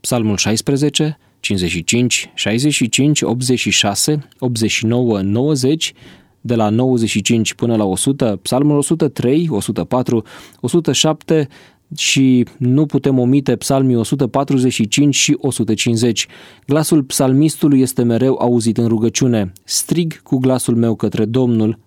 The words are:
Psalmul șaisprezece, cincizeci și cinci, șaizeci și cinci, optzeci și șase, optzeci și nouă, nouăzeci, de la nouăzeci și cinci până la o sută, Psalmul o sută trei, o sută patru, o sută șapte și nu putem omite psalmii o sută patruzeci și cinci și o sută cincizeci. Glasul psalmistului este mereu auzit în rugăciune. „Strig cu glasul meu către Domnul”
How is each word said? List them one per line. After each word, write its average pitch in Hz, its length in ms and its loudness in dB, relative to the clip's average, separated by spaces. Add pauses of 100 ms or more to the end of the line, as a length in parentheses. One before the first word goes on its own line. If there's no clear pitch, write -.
Psalmul 110 360 -2
șaisprezece, 143 800 -2 (220)
cincizeci 90 300 -2
și 85 140 -6
cinci, - 500 -2
șaizeci 127 400 -2
și 123 140 -2
cinci, 143 340 0
optzeci 123 360 -2
și - 120 -2
șase, 143 580 -2 (100)
optzeci 113 320 -2
și - 160 -2
nouă, 117 340 0
nouăzeci, 131 720 0 (480)
de 120 140 -4
la 110 140 2
nouăzeci 117 400 2
și 104 140 -2
cinci 113 320 0
până 117 220 0
la 107 80 2
o 95 120 0
sută, 123 460 0
Psalmul 147 340 0
o 143 60 2
sută 160 260 0
trei, 147 420 0
o 104 100 -2
sută 90 240 -4
patru, - 400 0 (360)
o 123 80 -4
sută 165 240 0
șapte 156 560 0 (480)
și 131 480 2 (140)
nu 131 280 2
putem 139 320 0
omite 127 380 2
psalmii 135 400 0
o 113 60 0
sută 139 240 -2
patruzeci 131 460 0
și 107 160 -2
cinci 143 260 2
și - 260 0
o 135 100 -2
sută 110 240 -2
cincizeci. 117 520 0 (400)
Glasul 151 360 2
psalmistului 139 800 2
este 127 220 0
mereu 120 320 2
auzit 117 440 0
în 117 80 2
rugăciune. 113 680 0 (120)
„Strig - 580 -4
cu 135 160 -2
glasul 127 380 0
meu 117 180 2
către 107 300 -2
Domnul” 113 640 0